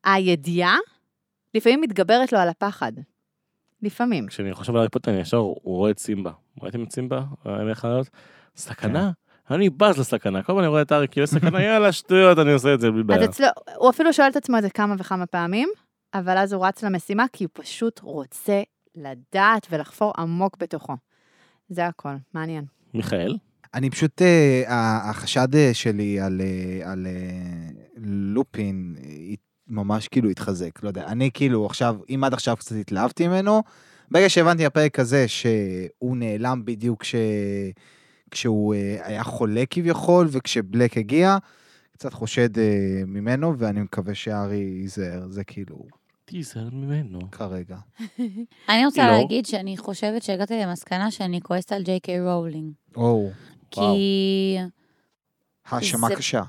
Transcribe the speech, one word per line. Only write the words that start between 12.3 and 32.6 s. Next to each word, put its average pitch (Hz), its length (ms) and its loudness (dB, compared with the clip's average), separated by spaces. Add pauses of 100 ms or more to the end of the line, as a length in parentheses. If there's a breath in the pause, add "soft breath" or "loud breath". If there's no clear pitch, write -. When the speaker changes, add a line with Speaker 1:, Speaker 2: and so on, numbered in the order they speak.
Speaker 2:
אני 147 140 6
עושה 139 220 4
את 123 60 2
זה 113 100 4
בלי 113 120 0
בעיה. 110 200 4
Speaker 1:
אז 226 60 4
אצלו, - 180 2 (300)
הוא 254 140 8
אפילו 320 220 4
שואל 277 160 6
את 269 80 0
עצמו 254 220 0
את 220 40 2
זה 196 80 0
כמה 208 280 -2
וכמה 185 280 -4
פעמים, 185 420 -2 (460)
אבל 185 240 0
אז 196 140 0
הוא 185 140 0
רץ 196 180 -2
למשימה, 202 480 -2
כי - 120 -8
הוא 160 80 -6
פשוט - 480 -6
רוצה 151 640 -4 (320)
לדעת 180 760 0
ולחפור 170 480 -2
עמוק 170 400 -2
בתוכו. 165 340 -8 (760)
זה 175 180 -2
הכל, 151 280 -8 (200)
מעניין. 160 300 -8 (300)
Speaker 2:
מיכאל? 104 420 -2 (380)
Speaker 3:
אני 127 160 -2
פשוט, 160 320 -2
אה, 151 460 6
ה-, 113 420 0
החשד, 131 440 0
אה, 147 180 6
שלי 104 480 -2
על, 95 200 -2
אה, 92 520 -6
על, 92 140 -8
אה, 90 640 -10 (380)
לופין, 101 880 -4 (100)
אה, 71 60 -18 (220)
הת-, 107 60 -12 (300)
ממש 104 400 -4
כאילו 113 220 2
התחזק, 90 520 -6
לא 104 60 -6
יודע, 90 180 -8
אני 120 280 -2
כאילו 120 320 0
עכשיו, 117 300 -2 (120)
אם 135 160 -2
עד 131 80 0
עכשיו 120 240 -2
קצת - 240 -10